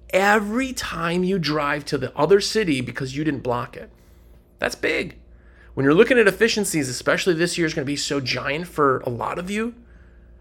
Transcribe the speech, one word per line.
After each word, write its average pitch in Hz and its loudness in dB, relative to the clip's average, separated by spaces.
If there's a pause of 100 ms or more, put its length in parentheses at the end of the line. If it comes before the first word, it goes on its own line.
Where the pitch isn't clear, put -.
(120)
every 214 2
time 170 -2
you 190 2
drive 147 0
to 151 -4
the 127 -2
other 175 6
city 170 0
because 131 -6
you 151 -4
didn't 139 -2
block 123 -4
it. - -16 (640)
That's - -2
big. - -4 (560)
When 135 -2
you're 139 6
looking 226 6
at 214 6
efficiencies, 190 0
especially 170 0
this 170 -2
year 160 0
is 156 -4
gonna 147 -4
be 143 -4
so 143 -4
giant 135 -4
for 139 2
a - -4
lot 117 -4
of 180 -8
you, 226 -4 (640)